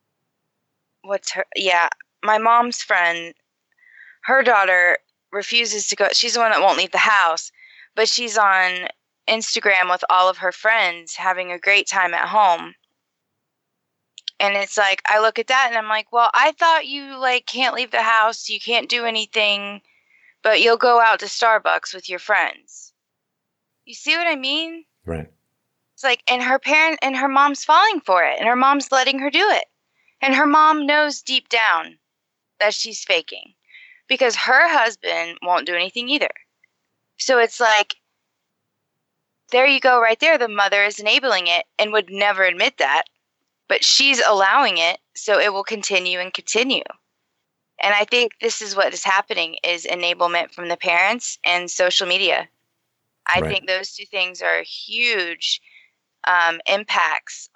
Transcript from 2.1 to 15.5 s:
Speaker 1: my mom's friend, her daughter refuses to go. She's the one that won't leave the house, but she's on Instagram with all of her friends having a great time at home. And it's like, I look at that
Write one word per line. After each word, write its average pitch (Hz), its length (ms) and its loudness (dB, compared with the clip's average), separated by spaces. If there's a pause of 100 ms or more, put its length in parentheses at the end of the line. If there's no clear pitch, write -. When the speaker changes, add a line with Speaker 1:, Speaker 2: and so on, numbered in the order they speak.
Speaker 1:
my 214 160 0
mom's 233 420 2
friend, 170 540 -2 (880)
her 262 220 2
daughter 185 540 4 (340)
refuses 214 560 -4
to - 80 -4
go. 202 160 2
She's 233 220 0
the 240 60 0
one 226 120 2
that 160 100 2
won't 180 160 4
leave 185 140 -2
the 190 60 0
house, 185 520 2 (460)
but 220 120 2
she's 233 300 -2
on 185 500 2 (400)
Instagram 208 600 0
with 180 180 -2
all 185 220 4
of 180 80 -4
her 185 140 -4
friends 180 640 -2
having 185 360 -4
a 175 60 -8
great 196 300 0
time 180 260 -2
at 170 140 -2
home. 175 460 2 (1700)
And 202 160 0
it's 202 220 -4
like, 196 280 0
I 214 140 2
look 220 180 0
at 226 100 -6
that 262 200 2